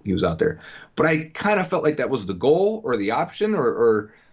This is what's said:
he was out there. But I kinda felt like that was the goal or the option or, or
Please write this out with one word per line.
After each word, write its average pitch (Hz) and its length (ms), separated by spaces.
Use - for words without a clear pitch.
he 95 80
was - 100
out 82 160
there. - 200
But 160 120
I 160 260
kinda 202 320
felt 175 180
like 151 140
that 127 120
was 113 160
the 95 80
goal 180 520
or 123 100
the 101 160
option 185 420
or, 151 120
or 110 480